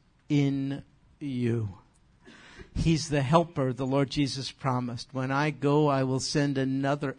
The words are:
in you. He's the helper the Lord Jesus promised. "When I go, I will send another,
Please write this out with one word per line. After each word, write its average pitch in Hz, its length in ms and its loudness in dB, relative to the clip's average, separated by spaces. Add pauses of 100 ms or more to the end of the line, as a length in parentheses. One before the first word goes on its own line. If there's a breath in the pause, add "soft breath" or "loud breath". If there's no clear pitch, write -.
(280)
in 139 540 0 (360)
you. 117 600 -2 (960 loud breath)
He's 160 340 2
the 147 140 0
helper 147 500 2
the 131 140 -4
Lord 135 240 2
Jesus 135 420 -4
promised. 123 600 -4
"When 131 180 -4
I 143 180 0
go, 143 380 2
I 139 160 2
will 131 180 0
send 143 380 0
another, 135 600 -2